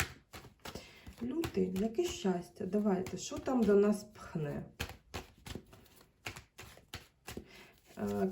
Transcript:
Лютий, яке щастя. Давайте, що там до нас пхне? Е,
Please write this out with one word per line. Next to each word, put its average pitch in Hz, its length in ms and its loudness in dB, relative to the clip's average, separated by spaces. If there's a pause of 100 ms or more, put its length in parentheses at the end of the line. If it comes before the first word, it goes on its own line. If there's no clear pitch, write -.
(1200)
Лютий, 233 580 0
яке 226 240 2
щастя. 190 640 -2
Давайте, 190 520 2
що - 200 -8
там 262 240 2
до 202 120 8
нас 208 300 6
пхне? 147 580 -6 (3250)
Е, 202 340 0